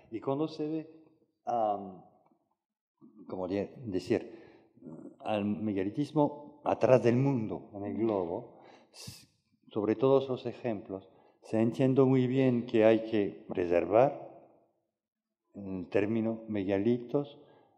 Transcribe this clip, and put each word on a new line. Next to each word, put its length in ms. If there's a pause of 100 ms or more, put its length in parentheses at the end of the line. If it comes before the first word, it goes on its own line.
Y 100
cuando 280
se 200
ve, 220 (560)
am, 560 (1300)
como 200
de-, 260 (120)
decir, 540 (800)
al 260
megalitismo 1160
atrás 400
del 140
mundo, 580
en 100
el 120
globo, 600 (320)
s-, 360 (420)
sobre 260
todos 320
los 180
ejemplos, 640 (340)
se 180
entiende 420
muy 240
bien 380
que 200
hay 180
que 460
reservar 800 (1200)
el 360
término 580
megalitos 920 (380)